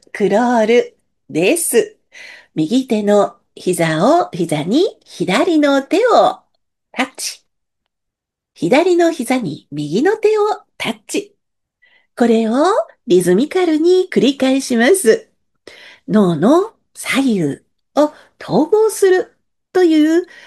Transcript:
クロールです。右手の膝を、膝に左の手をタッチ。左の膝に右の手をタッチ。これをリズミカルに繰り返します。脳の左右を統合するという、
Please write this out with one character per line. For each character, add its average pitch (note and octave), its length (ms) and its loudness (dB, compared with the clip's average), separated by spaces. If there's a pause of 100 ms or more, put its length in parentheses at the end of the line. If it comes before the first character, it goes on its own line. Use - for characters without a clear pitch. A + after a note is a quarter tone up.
(120)
ク G3+ 160 -2
ロ G3 120 0
ー A#3+ 280 0
ル A#3 300 0 (320)
で E3+ 260 0
す。 - 400 -2 (600)
右 A#3 320 -2
手 G#3+ 160 -2
の G#3 340 2 (180)
膝 E3 500 -2 (160)
を、 - 120 -8
膝 D#3+ 300 -4
に D4+ 420 -2
左 C#4 540 -2
の C#4 240 0
手 F#4 240 -2
を B3+ 320 2 (520)
タ B3 120 -6
ッ C4 120 -6
チ。 - 280 -12 (1120)
左 E4 440 0
の E4+ 140 2
膝 C4 260 -4
に D#3+ 340 -10
右 D3 320 -4
の G#4 140 0
手 G#4+ 200 0
を G#4 260 -4 (140)
タ - 120 -6
ッ A#3 80 -8 (100)
チ。 - 280 -8 (800)
こ A#3+ 100 2
れ A3+ 220 0
を A3+ 40 -4 (540)
リ F3+ 140 4
ズ F3 120 0
ミ A#3 140 2
カ F#4 180 -2
ル D#4 120 0
に F#4 340 2
繰 - 80 0
り C#4 180 2
返 C4 220 0
し C4 160 -6
ま A#3 140 2
す。 E4+ 400 0 (800)
脳 F3+ 280 2
の D4+ 380 0 (200)
左 - 280 -4
右 A3 220 0 (520)
を D4 180 0 (280)
統 A#3 280 0
合 G#4+ 200 2
す G3 200 0
る F#3 260 0 (360)
と F#4 120 2
い D#4+ 360 2
う、 F#4 80 -4 (200)